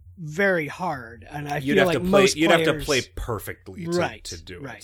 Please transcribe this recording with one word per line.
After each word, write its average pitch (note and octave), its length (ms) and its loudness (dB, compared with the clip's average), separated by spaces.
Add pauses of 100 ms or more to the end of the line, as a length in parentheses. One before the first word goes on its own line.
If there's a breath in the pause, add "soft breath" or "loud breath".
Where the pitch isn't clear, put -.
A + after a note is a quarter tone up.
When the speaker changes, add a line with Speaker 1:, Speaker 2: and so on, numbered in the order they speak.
(180)
Speaker 1:
very E3+ 500 0
hard, B2+ 600 -8
and D3 180 -10
I C#3+ 100 -4
Speaker 2:
You'd C#3 180 -2
Speaker 1:
feel F#3+ 40 8
Speaker 2:
have F#3 80 6
Speaker 1:
like E3 100 2
Speaker 2:
to F3+ 120 -2
play, G3 120 6
Speaker 1:
most F#3+ 140 4
Speaker 2:
you'd D#3+ 160 4
have E3 120 6
to D#3 100 2
Speaker 1:
players C#3+ 120 -6
Speaker 2:
play C#3 160 2 (140)
perfectly G2 720 -8
to, E3+ 60 -6
Speaker 1:
Right, D#3+ 340 -2
Speaker 2:
to E2 160 -12
do F2 180 -16
Speaker 1:
right. C3 240 -14